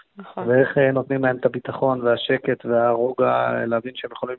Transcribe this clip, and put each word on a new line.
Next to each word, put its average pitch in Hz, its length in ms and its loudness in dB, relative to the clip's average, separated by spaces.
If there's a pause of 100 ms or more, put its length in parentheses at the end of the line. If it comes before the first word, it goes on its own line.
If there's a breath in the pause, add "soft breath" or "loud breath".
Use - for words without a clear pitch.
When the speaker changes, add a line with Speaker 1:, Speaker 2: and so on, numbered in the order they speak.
(180 soft breath)
Speaker 1:
נכון. 185 300 -8
Speaker 2:
ואיך, 127 300 4
אה, 135 140 4
נותנים 135 320 -2
להם 127 120 0
את 127 100 0
הביטחון 123 560 -2
והשקט 120 640 0
והרוגע, 120 600 2
אה, 120 400 0
להבין 117 280 -4
שהם - 180 -12
יכולים 127 260 -8